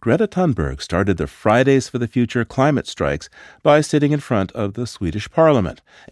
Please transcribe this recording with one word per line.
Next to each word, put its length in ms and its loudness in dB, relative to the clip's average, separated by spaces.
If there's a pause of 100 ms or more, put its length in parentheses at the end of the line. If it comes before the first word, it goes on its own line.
Greta 260 0
Thunberg 560 -2
started 340 0
the 120 -4
Fridays 600 2
for 100 -8
the 100 -4
Future 360 -2
climate 440 0
strikes 420 -4 (320)
by 200 4
sitting 280 0
in 80 0
front 320 -2
of 240 -6
the 140 -8
Swedish 420 -8
parliament. 500 2 (320)